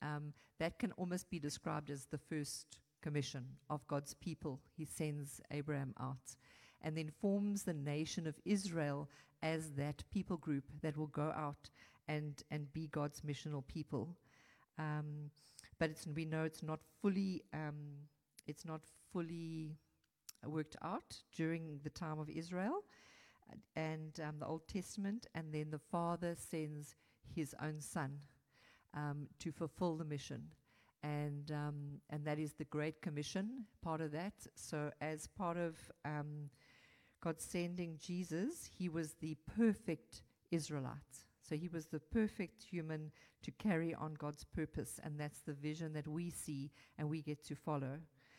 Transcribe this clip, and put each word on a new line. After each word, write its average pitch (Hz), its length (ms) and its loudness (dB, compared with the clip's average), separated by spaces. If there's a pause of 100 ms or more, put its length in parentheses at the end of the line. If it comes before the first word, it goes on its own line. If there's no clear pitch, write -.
um, 147 320 -2 (240)
that 170 220 0
can 214 140 2
almost 180 360 0
be 180 80 0
described 147 540 0
as 139 140 -4
the - 120 -2
first - 600 -4 (240)
commission 139 420 2 (240)
of 151 180 -2
God's 143 280 0
people. 151 440 -2 (160)
He 156 100 -4
sends 147 540 0 (120)
Abraham 143 500 0
out 131 340 -4 (460)
and 156 160 0
then 156 140 0 (100)
forms 202 400 6
the 175 140 2
nation 151 500 2
of 156 180 0
Israel 165 640 4 (360)
as 160 300 2
that 143 380 0
people 180 240 2
group 139 280 2 (180)
that 151 160 2
will 156 100 2
go 151 300 2
out 147 320 -2 (380)
and, 151 420 0
and 147 240 -2
be 160 140 -2
God's 147 340 0
missional 147 460 -2
people. 151 500 -2 (600)
Um, 151 500 0 (480)
but 160 140 4
it's, 151 160 -6
we 160 180 2
know 160 180 4
it's 160 200 0
not 156 160 0 (220)
fully, 190 420 4 (100)
um, 147 540 -4 (400)
it's 151 180 -4
not 160 160 -4 (320)
fully 160 640 -2 (680)
worked 156 360 0
out 208 360 -4 (180)
during 160 480 0
the 147 60 -2
time 156 280 -2
of 151 120 -2
Israel 180 560 0 (880)
and, 156 460 -2
um, 151 180 2
the 147 60 -2
Old 160 240 -2
Testament, 196 680 -2
and 160 180 -4
then 151 160 2
the 151 100 -2 (120)
Father 170 420 2 (160)
sends 151 460 -2 (400)
his 151 260 2
own 151 200 -2
Son, 143 380 -2 (720)
um, 147 340 0 (120)
to 165 120 -2
fulfill 165 460 2
the 165 80 -2
mission. 143 380 -4 (600)
And, 147 480 0
um, 147 480 -2 (100)
and 147 140 -2
that 151 160 2
is 151 140 0
the - 100 -4
Great 151 380 0
Commission, 190 640 0 (160)
part 160 180 0
of 156 140 0
that. 175 180 0 (240)
So 147 360 -2 (100)
as 151 260 -2
part 175 300 0
of, 170 180 2 (300)
um, 147 440 -2 (720)
God 160 200 0
sending 175 580 0
Jesus, 180 800 0
he 180 100 2
was 156 320 0
the 160 160 -2 (220)
perfect 208 640 4 (300)
Israelite. 147 420 2 (480)
So - 160 -2
he 170 100 -2
was 165 200 -4
the 156 120 0
perfect 214 640 2
human 156 480 -2 (320)
to - 80 -6
carry 165 420 4
on 156 200 -2
God's 151 320 -4
purpose, - 580 -2
and 147 160 -2
that's 147 220 -4
the 151 120 -2
vision 151 400 -2
that 151 140 -2
we 170 220 0
see 143 420 -2 (260)
and 151 120 2
we 156 120 2
get 147 260 -2
to 143 80 -4
follow. 139 440 0 (400)